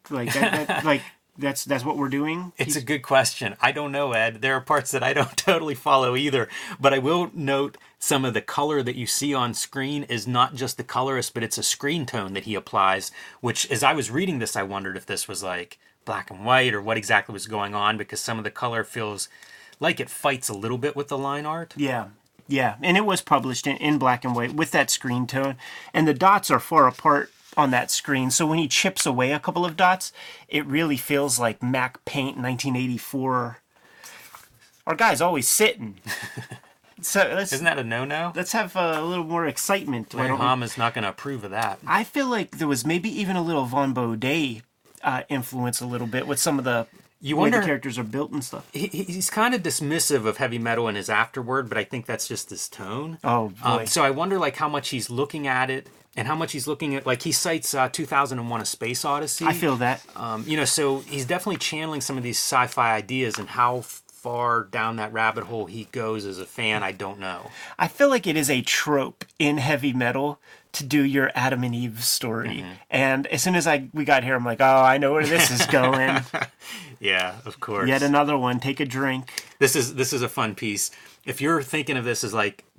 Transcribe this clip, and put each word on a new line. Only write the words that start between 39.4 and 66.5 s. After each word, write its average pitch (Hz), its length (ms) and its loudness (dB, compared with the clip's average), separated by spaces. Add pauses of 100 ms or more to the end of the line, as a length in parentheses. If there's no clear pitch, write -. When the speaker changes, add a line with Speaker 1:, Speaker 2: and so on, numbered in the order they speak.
Speaker 1:
excitement. 139 680 -2
Why 131 60 -4
Speaker 2:
Larry 127 100 0
Speaker 1:
don't 135 80 0
we 123 80 0
Speaker 2:
Hama 127 180 2
is 113 140 -8
not 117 160 0
gonna 104 160 -2
approve 131 340 -8
of 95 60 -12
that. 104 360 -2
Speaker 1:
I 202 180 2
feel 277 220 -2
like 226 260 -2
there 156 140 -4
was 131 200 0
maybe 175 240 0
even 185 260 -2
a 175 60 0
little 156 240 0
Vaughn 135 280 0
Bodē, 123 680 -2 (420)
uh, 127 240 0
influence 123 540 -2
a 123 40 -6
little 120 200 -4
bit 123 200 -2
with 139 120 -2
some 147 200 2
of 127 60 -2
the 117 220 0 (340)
Speaker 2:
You 147 160 -2
Speaker 1:
way 185 140 6
the 240 60 6
Speaker 2:
wonder 202 100 2
Speaker 1:
characters 131 320 -2
are 123 40 -4
built 135 300 -4
and 143 100 -4
stuff. - 300 -12
Speaker 2:
He, 143 140 -2
he's 180 420 -4
kind 233 260 2
of 196 80 -2
dismissive 147 640 0
of 110 140 0
heavy 120 200 -2
metal 117 300 0
in 104 60 -2
his 101 160 -6
afterword, 120 580 0
but 107 80 -4
I 104 80 0
think 123 220 -8
that's 113 200 -4
just - 220 -8
his - 180 -10
tone. 135 560 -10
Speaker 1:
Oh, 117 300 0 (100)
Speaker 2:
Um, 117 180 2
Speaker 1:
boy. 110 40 -4
Speaker 2:
so 151 180 2
I 139 80 4
wonder, 180 280 0
like, 147 180 0
how 151 140 -2
much 139 180 -4
he's 123 220 -4
looking 143 360 -4
at 131 220 0
it 131 200 -6 (280)
and 120 100 -4
how 156 80 -2
much 160 180 -4
he's 135 140 -6
looking 147 280 -2
at, 135 100 -4
like, 127 180 0
he 170 80 -2
cites, 156 440 -2
uh, 131 160 2
two 151 160 -4
thousand 139 320 2
and 120 100 -4
one: 117 140 -2
A - 20 -8
Space 120 400 -4
Odyssey. 147 400 -2
Speaker 1:
I 165 80 4
feel 165 240 2
that. 123 240 0 (160)
Speaker 2:
Um, 113 300 -6
you 156 100 -2
know, 147 80 0
so 135 360 0
he's 135 260 -6
definitely 180 320 -2
channeling 156 420 -6
some 135 160 -4
of 123 60 -4
these 120 160 -4
sci-fi 120 560 2
ideas, 110 440 -2
and 101 120 -10
how 123 320 0
far 120 800 -2
down 113 320 -4
that 107 160 -6
rabbit 110 320 0
hole 107 220 -6
he 104 260 -12
goes 110 340 -4
as 95 140 -8
a 92 40 -10
fan, 107 380 -2